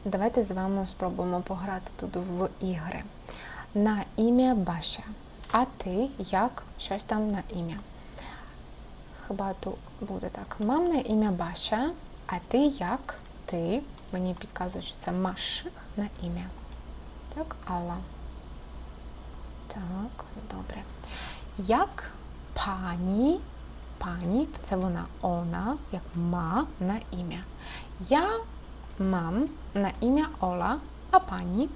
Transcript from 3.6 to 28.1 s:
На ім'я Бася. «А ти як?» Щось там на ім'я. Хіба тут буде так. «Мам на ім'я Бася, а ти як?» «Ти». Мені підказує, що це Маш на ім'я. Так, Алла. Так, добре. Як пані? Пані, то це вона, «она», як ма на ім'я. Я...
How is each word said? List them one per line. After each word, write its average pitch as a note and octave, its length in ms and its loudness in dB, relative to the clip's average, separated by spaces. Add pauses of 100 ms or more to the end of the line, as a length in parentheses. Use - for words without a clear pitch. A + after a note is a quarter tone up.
На G#3 300 6 (120)
ім'я B3 380 8
Бася. F3 480 0 (500)
«А A#3+ 120 8
ти G#3+ 440 0 (100)
як?» G3 440 2 (160)
Щось G3 260 -4
там G#3+ 260 2
на G3+ 200 0
ім'я. E3+ 280 -2 (1500)
Хіба G3 320 0
тут - 140 -2 (260)
буде G3+ 280 -4
так. - 320 -8
«Мам C#4 280 6
на D#4 120 6
ім'я G#3+ 300 4
Бася, F3+ 600 2 (360)
а - 80 -2 (140)
ти A#3 100 6
як?» C4+ 560 4 (300)
«Ти». F3 380 0 (300)
Мені F#3 220 0
підказує, F3+ 480 -4
що - 160 -8
це - 140 -2
Маш F#3 540 0 (300)
на G#3 100 2 (160)
ім'я. F3 240 -2 (880)
Так, D#4+ 220 -4 (100)
Алла. F3 300 0 (1700)
Так, F#3+ 560 -4 (260)
добре. - 320 -6 (760)
Як A3 520 2 (420)
пані? F#3+ 880 4 (580)
Пані, F3+ 480 2
то - 180 -8
це G3 120 2
вона, F3+ 280 2 (160)
«она», F3 560 0 (160)
як F3+ 100 -4 (120)
ма F3 520 2 (140)
на G3 180 2 (120)
ім'я. F3 300 -4 (680)
Я... E4 200 8 (680)